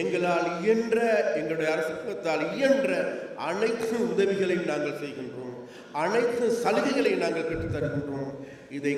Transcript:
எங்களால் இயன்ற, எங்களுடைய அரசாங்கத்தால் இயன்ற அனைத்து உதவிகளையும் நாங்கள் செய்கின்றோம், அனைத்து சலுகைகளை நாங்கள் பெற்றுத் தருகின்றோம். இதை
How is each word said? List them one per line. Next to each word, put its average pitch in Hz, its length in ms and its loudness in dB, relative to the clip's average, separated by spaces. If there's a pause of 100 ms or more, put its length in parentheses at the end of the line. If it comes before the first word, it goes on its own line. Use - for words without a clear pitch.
எங்களால் 175 480 2 (140)
இயன்ற, 226 360 2 (360)
எங்களுடைய 156 400 0
அரசாங்கத்தால் 160 680 -2 (120)
இயன்ற 262 340 4 (600)
அனைத்து 226 440 0 (180)
உதவிகளையும் 185 600 2
நாங்கள் 147 300 -2
செய்கின்றோம், 127 520 -8 (380)
அனைத்து 233 540 2 (180)
சலுகைகளை 233 520 2
நாங்கள் 165 340 0
பெற்றுத் 160 260 -2
தருகின்றோம். 139 560 -4 (380)
இதை 143 280 0